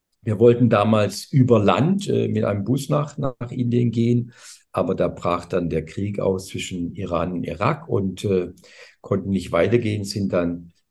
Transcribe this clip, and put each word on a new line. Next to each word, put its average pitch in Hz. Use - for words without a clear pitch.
wir 104
wollten 120
damals 107
über 123
Land, 131
äh, 113
mit 107
einem 101
Bus 135
nach, 147
nach 131
Indien 120
gehen. 117
Aber 92
da 87
brach 87
dann 87
der 78
Krieg 98
aus 95
zwischen 87
Iran 90
und 87
Irak 110
und, 95
äh, 92
konnten 95
nicht 92
weitergehen, 104
sind 98
dann 87